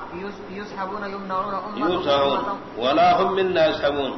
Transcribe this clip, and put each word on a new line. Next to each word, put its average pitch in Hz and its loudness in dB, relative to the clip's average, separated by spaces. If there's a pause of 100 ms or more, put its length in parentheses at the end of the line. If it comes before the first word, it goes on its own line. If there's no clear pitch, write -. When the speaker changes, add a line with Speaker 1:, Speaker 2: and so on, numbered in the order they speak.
(160)
Speaker 1:
یس-، 196 -10
یسحبون 202 -8
یمنعون 196 -4
امتهم". 185 -2
Speaker 2:
یسحبون 139 2 (380)
ولا 160 6
هم 190 2
منا 180 4
یسحبون۔ 143 0